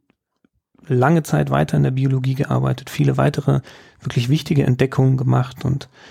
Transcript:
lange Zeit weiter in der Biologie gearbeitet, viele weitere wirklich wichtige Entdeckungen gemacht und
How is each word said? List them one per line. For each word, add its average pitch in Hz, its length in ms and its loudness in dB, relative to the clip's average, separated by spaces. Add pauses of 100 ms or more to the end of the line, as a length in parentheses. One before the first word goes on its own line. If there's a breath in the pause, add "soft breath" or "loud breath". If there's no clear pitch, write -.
(880)
lange 143 360 2
Zeit 147 260 -2
weiter 143 260 0
in 143 80 2
der 135 80 0
Biologie 131 440 -2
gearbeitet, 131 540 -2
viele 139 280 0
weitere 139 420 0 (400 loud breath)
wirklich 127 300 -4
wichtige 147 340 0
Entdeckungen 131 540 2
gemacht 127 480 -2
und 135 240 -4 (220 loud breath)